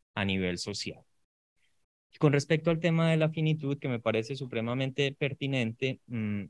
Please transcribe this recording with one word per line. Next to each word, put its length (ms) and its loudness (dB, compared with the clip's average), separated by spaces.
a 100 0
nivel 340 0
social. 420 -8
Con 140 6
respecto 380 2
al 100 0
tema 300 4
de 60 4
la 140 2
finitud, 480 0
que 100 -6
me 120 -2
parece 340 0
supremamente 800 -2
pertinente, 920 -2
mm, 440 -2